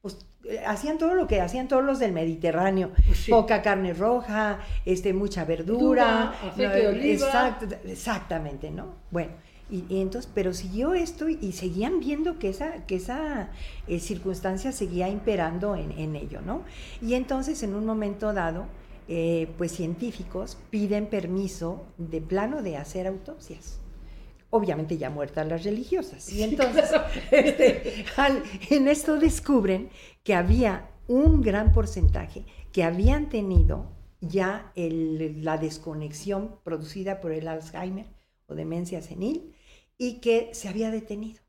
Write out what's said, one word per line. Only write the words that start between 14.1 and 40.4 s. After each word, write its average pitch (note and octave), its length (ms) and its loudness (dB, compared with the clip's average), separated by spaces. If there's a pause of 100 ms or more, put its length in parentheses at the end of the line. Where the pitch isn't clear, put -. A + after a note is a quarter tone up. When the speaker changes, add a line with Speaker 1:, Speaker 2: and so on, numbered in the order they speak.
Speaker 1:
seguía F3+ 340 -2
imperando G3 680 -2
en, D3+ 160 -6
en D#3 240 -6
ello, C#3+ 240 -10
¿no? A#3+ 220 -6 (380)
Y A#3 120 0
entonces, C4 500 -2
en G3+ 100 -4
un G#3+ 120 -4
momento G#3+ 480 -2
dado, F3 320 -2 (420)
eh, E3 400 0 (100)
pues, E3+ 140 -2
científicos F#3 840 -6 (120)
piden G#3 380 0
permiso F#3 800 -4 (100)
de D#3+ 220 -6
plano G#3 420 -2
de F3+ 140 -4
hacer F3+ 320 -6
autopsias. - 720 -12 (760)
Obviamente D#3+ 440 0
ya C3+ 100 -4
muertas D3 380 -4
las E3 160 -4
religiosas. B3 680 -4
Y G3 60 -8
Speaker 2:
Sí, G#3+ 80 0
Speaker 1:
entonces, C4+ 460 4
Speaker 2:
claro. D#4 180 2 (120)
Speaker 1:
<laughs> - 120 -2
este, C4 760 4 (120)
al, C4+ 260 4 (260)
en C4+ 180 6
esto D4 300 2
descubren A#3+ 720 2 (320)
que G3+ 140 2
había F#3+ 560 4 (160)
un C#4+ 340 6
gran A3 300 4
porcentaje - 760 2 (260)
que F3+ 120 2
habían A#3 460 4
tenido F#3+ 580 4 (340)
ya F#3+ 540 -2
el, D#3+ 680 -2
la D#3 140 0
desconexión D#3+ 1080 -6
producida F#3+ 560 -6
por E3+ 120 -6
el D#3+ 160 -6
Alzheimer E3 580 -10 (400)
o D3 80 -14
demencia E3 480 -6
senil G#3 540 -6 (420)
y B3 220 -6
que A3+ 340 0